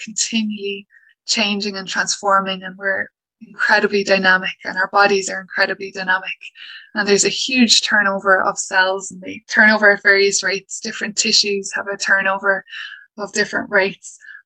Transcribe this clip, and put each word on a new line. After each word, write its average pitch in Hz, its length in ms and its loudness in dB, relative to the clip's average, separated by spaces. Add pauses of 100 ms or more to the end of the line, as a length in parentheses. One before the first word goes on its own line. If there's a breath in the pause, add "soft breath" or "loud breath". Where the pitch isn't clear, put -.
continually 208 840 -6 (400 soft breath)
changing 202 500 -2
and 190 120 -10
transforming, 190 720 -2
and 190 160 -14
we're 196 300 -4 (340)
incredibly 208 600 0
dynamic, 190 520 2 (100)
and 185 140 -6
our 190 100 0
bodies 202 400 4
are 190 120 -8
incredibly 190 500 -4
dynamic. 190 480 -4 (560 loud breath)
And 208 120 -2
there's 202 200 4
a - 20 2
huge 254 540 2
turnover 196 600 2
of 196 160 -2
cells, 190 520 -2
and 185 100 -16
they 190 260 -12
turn 220 240 4
over 214 200 4
at 202 120 0
various 196 400 4
rates. 190 380 -6
Different 214 360 -8
tissues 202 580 0
have 196 140 -6
a 202 100 -6
turnover 196 680 0 (540 loud breath)
of 202 140 -8
different 208 380 -4
rates, 196 460 -2 (300 loud breath)